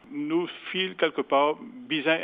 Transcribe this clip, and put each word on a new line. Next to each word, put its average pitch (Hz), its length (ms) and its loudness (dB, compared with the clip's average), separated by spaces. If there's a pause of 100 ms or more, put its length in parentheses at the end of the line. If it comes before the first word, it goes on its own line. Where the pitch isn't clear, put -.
(120)
Nous 156 380 -2 (200)
file 185 280 -2
quelque 156 240 2
part 143 340 4 (320)
besoin 156 360 2